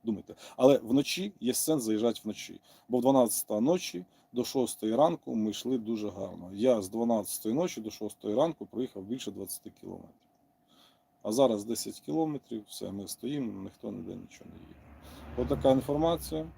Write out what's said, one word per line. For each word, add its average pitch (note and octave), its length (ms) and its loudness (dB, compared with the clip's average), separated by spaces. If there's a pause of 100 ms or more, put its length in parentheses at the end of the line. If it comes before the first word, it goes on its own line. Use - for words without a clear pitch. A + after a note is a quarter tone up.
думайте. G#2+ 320 -6 (220)
Але C3 200 8
вночі C#3+ 600 0
є A#2+ 140 -2
сенс D3+ 300 0
заїжджати A2 400 0
вночі. - 360 -10 (300)
Бо A#2+ 80 0
в B2 40 2
дванадцята A#2+ 580 4
ночі F3 460 0 (280)
до B2 100 -2
шостої A2+ 520 -2
ранку D3 400 6
ми G#2+ 160 2
йшли B2+ 260 -2
дуже G#2+ 320 -4
гарно. F#2 440 -10
Я A2 280 4
з F#2 80 -8
дванадцятої A2+ 680 0
ночі E3 260 -2
до G#2+ 100 -8
шостої G#2 440 -6
ранку D3+ 300 0
проїхав G#2+ 380 -6
більше A2+ 280 -8
двадцяти G2 380 -12 (120)
кілометрів. - 480 -16 (960)
А G#2 80 -4
зараз A#2 320 4
десять A2 360 -6
кілометрів, D3 680 -4
все, G2 240 -10
ми G2 160 -8
стоїмо, A#2 560 -6
ніхто G#2 280 -12
ніде F#2+ 240 -10
нічого - 380 -18
не - 60 -20
їде. - 160 -20 (600)
Отака C3 340 4
інформація. D#3 760 0 (100)